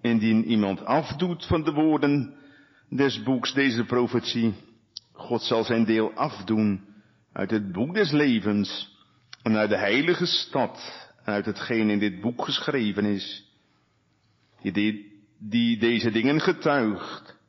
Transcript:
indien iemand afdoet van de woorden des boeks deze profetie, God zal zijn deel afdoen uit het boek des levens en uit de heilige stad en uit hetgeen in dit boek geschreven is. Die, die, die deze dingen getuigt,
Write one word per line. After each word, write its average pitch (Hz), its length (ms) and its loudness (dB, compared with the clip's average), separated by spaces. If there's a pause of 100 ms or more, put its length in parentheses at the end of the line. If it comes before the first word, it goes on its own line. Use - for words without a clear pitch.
indien 113 440 2
iemand 101 400 0
afdoet 160 600 -2
van 165 180 0
de 156 80 -2
woorden 143 640 2 (540)
des 123 340 0
boeks 123 300 -2
deze 127 320 0
profetie, 117 680 0 (640)
God - 240 -4
zal 113 220 0
zijn 113 220 2
deel 110 280 2
afdoen 107 720 0 (460)
uit 98 200 -4
het 104 200 -2
boek 123 220 -2
des 190 180 0
levens 107 880 0 (440)
en 110 140 2
uit 107 140 2
de 101 80 2
heilige 143 480 2
stad - 840 -4 (160)
en 107 100 -2
uit 104 120 0
hetgeen 110 440 0
in 104 100 2
dit 95 220 -2
boek 120 240 -4
geschreven 110 600 -2
is. - 460 -4 (1080)
Die, 95 100 -4
die, 104 520 -4 (160)
die 117 400 0
deze 117 320 2
dingen 127 280 2
getuigt, 143 1000 -2 (120)